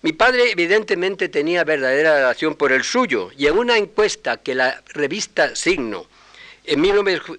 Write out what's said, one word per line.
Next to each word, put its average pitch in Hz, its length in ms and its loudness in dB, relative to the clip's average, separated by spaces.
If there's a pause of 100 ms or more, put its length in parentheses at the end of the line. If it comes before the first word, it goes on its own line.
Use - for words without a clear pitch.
Mi 160 140 -4
padre 247 360 2
evidentemente 185 760 0
tenía 165 340 0
verdadera 147 520 2
relación 139 400 0
por 139 180 2
el 131 120 2
suyo, 165 520 -2
y 139 120 0
en 170 100 2
una 240 180 0
encuesta 190 600 -2
que 131 160 -6
la 127 280 -2 (120)
revista 151 600 -2
Signo 117 520 -4 (580)
en 147 160 0
mil 196 140 2
nove-, 190 440 -2